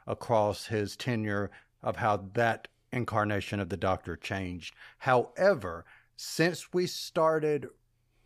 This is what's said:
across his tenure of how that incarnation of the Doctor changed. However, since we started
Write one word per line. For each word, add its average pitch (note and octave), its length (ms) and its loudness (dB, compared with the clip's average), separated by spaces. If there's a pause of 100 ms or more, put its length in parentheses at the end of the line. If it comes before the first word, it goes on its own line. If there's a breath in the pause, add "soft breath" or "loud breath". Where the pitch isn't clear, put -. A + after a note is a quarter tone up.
across G#2+ 600 0
his G#2 280 -2
tenure G#2+ 560 -2 (300 loud breath)
of A2+ 160 -4
how G#2 200 2 (180)
that A#2 320 2 (260)
incarnation G#2 680 0
of F#2+ 100 -2
the G2 60 -4
Doctor F2+ 400 -2
changed. F2+ 580 -8 (260 loud breath)
However, B2+ 840 2 (320 soft breath)
since - 580 -2
we F3+ 140 2
started D#3 800 0 (580)